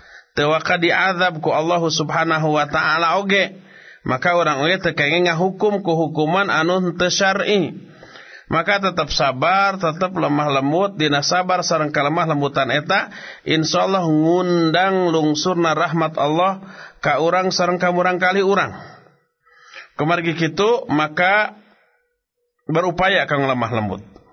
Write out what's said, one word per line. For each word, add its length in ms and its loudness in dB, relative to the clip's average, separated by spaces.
teu 160 0
waka 320 0
diazab 640 0
ku 80 0
Allah 320 0
Subhanahu 720 0
wa 140 2
taala 500 0
oge, 320 0
maka 320 -2
urang 320 2
oge 160 0
teu 160 -4
kenging 320 2
ngahukum 560 0
ku 80 0
hukuman 560 0
anu 480 0
teu 160 0
syar'i. 760 0
Maka 320 0
tetep 320 -2
sabar, 640 0
tetep 320 -2
lemah 400 0
lembut, 480 0
dina 240 0
sabar 400 0
sareng 320 -2
kalemah 400 0
lembutan 400 0
eta, 400 -2
insyaallah 640 0
ngundang 1040 2
lungsurna 640 0
rahmat 400 -2
Allah 480 0
ka 160 0
urang 320 2
sareng 240 0
ka 160 0
murangkalih 560 2
urang. 240 0
Kumargi 320 0
kitu, 560 0
maka 720 0
berupaya 640 0
kang 160 0
lemah 240 0
lembut. 320 -4